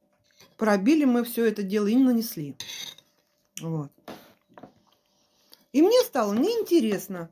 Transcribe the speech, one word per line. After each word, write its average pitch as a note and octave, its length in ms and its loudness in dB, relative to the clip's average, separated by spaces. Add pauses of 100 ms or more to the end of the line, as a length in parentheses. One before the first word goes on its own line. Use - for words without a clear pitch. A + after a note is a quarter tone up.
(580)
Пробили A3 460 2
мы A#3+ 200 2
все A#3 220 -2
это G#3 180 -2
дело G3+ 240 -2
и A3 100 2
нанесли. A3+ 580 0 (1040)
Вот. D#3 300 -8 (1800)
И C4+ 80 4
мне A#4 220 6
стало G#3+ 300 -2
неинтересно A3 1000 0